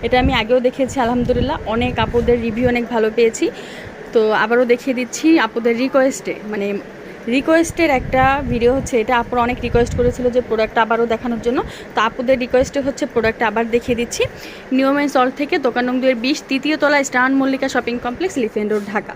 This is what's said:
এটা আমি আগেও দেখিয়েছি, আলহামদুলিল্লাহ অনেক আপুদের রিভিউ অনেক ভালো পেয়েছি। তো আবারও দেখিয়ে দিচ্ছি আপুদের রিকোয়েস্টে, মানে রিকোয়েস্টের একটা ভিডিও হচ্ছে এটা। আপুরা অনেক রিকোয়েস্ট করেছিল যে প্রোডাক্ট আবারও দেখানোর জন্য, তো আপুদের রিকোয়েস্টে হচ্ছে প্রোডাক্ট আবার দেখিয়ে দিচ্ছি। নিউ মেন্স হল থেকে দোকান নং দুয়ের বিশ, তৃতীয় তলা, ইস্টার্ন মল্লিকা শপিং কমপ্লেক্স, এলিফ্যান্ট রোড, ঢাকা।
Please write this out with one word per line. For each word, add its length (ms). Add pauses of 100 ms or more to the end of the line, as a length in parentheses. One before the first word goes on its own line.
এটা 140
আমি 140
আগেও 260
দেখিয়েছি, 400
আলহামদুলিল্লাহ 640
অনেক 340
আপুদের 420
রিভিউ 320
অনেক 160
ভালো 260
পেয়েছি। 300 (680)
তো 180
আবারও 340
দেখিয়ে 340
দিচ্ছি 280 (120)
আপুদের 380
রিকোয়েস্টে, 560 (180)
মানে 160 (680)
রিকোয়েস্টের 540 (100)
একটা 240 (280)
ভিডিও 260
হচ্ছে 240
এটা। 120 (100)
আপুরা 180
অনেক 160 (100)
রিকোয়েস্ট 320
করেছিল 260 (100)
যে 140
প্রোডাক্ট 340
আবারও 300
দেখানোর 320
জন্য, 140 (360)
তো 60
আপুদের 380
রিকোয়েস্টে 480
হচ্ছে 260
প্রোডাক্ট 260 (100)
আবার 140 (120)
দেখিয়ে 240
দিচ্ছি। 240 (540)
নিউ 200
মেন্স 220
হল 100 (100)
থেকে 160 (120)
দোকান 200
নং 140
দুয়ের 140
বিশ, 220 (120)
তৃতীয় 320
তলা, 240
ইস্টার্ন 340
মল্লিকা 360
শপিং 200 (100)
কমপ্লেক্স, 320
এলিফ্যান্ট 360
রোড, 200
ঢাকা। 220